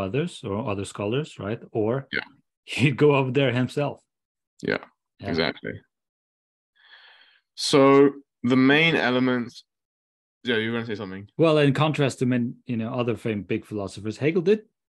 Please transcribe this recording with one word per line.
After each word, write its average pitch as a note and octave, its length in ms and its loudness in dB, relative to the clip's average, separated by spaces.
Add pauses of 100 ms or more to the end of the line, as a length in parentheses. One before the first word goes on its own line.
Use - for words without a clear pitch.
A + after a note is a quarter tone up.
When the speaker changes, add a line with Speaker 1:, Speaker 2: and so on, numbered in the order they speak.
Speaker 1:
others C#3 380 -6
or G#2+ 260 -6
other G2 160 -4
scholars, A#2 540 -6
right? G#2 200 -6 (120)
Or A#2 400 -2
Speaker 2:
Yeah. - 100 -4 (440)
Speaker 1:
he'd A#2 320 0
go D3 180 6
over C3+ 160 0
there C3+ 220 2
himself. B2+ 500 -2 (580)
Speaker 2:
Yeah, - 180 -4 (400)
Speaker 1:
Yeah. G2 100 -10
Speaker 2:
exactly. D#2 500 -4 (1800)
So C#3 560 6 (320)
the A#2+ 140 2
main D3 380 4
elements, B2 680 -2 (800)
yeah, A#2+ 140 -2
you A2+ 140 -2
were A#2 60 -4
gonna A2+ 100 -6
say A2 80 -6
something. G2 320 -10 (100)
Speaker 1:
Well, D#3 220 4
in C#3+ 140 4
contrast C#3+ 460 0
to C3 60 0
many, B2 280 -2 (120)
you A#2+ 120 -4
know, A2+ 160 -6
other A#2+ 220 -2
famed G#2 320 -6
big A2 180 -4
philosophers, G2+ 520 -10
Hegel E3 240 0
did G#3 200 2 (280)